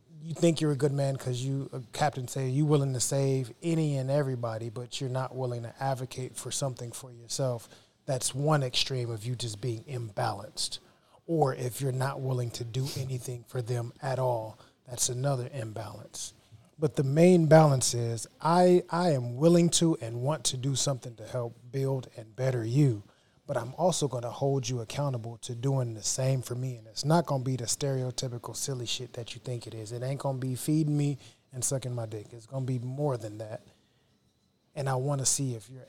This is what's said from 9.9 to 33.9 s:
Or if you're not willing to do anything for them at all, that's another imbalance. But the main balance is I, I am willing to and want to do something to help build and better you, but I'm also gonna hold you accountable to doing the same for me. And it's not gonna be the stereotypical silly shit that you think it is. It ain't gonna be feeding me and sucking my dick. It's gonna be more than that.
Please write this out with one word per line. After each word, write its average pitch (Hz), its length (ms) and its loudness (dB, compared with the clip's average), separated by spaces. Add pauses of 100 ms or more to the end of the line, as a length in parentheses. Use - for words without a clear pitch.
Or 147 280 2
if 127 260 -6
you're 135 120 -2
not 131 280 -2
willing 123 320 -2
to 123 120 -8
do 131 320 -4
anything 127 500 -6
for 127 160 -6
them 120 300 -4 (100)
at 131 160 -2
all, 117 400 -2 (280)
that's 123 220 -2
another 127 440 -2
imbalance. 110 800 -10 (460)
But 151 180 0
the 147 80 2
main 165 420 8
balance 147 480 8
is 117 320 -2 (140)
I, 180 500 6
I 175 200 2
am 123 260 0
willing 170 340 8
to 165 300 4
and 120 220 -6
want 143 220 -2
to - 120 0
do 135 180 -2
something 123 420 -2
to 110 100 -14
help 117 300 -6 (140)
build 135 460 -2
and 110 200 -16
better 127 280 0
you, 120 400 4 (420)
but 143 100 -2
I'm 123 220 -6
also 160 300 2
gonna 120 220 -6
hold 139 380 0
you 123 120 -2
accountable 117 640 -4
to 123 120 -8
doing 123 400 0
the 101 80 -12
same 131 400 0
for 123 120 -6
me. 127 220 -6
And 110 120 -18
it's - 160 -8
not 160 220 4
gonna 131 180 -2
be 127 120 0
the 120 80 -4
stereotypical 127 920 -4
silly 123 300 -6
shit - 280 -6
that 113 200 -10
you 120 80 -16
think 120 240 -6
it 110 60 -12
is. 110 200 -10
It 120 100 -6
ain't 131 180 -4
gonna 135 180 -4
be 127 180 -4
feeding 151 400 2
me 143 200 2 (360)
and 127 120 -6
sucking 127 300 -2
my 117 120 -4
dick. 107 260 -8
It's 113 140 -18
gonna 135 200 -6
be 127 140 -2
more 131 360 -2
than 107 220 -8
that. 110 240 -10 (1120)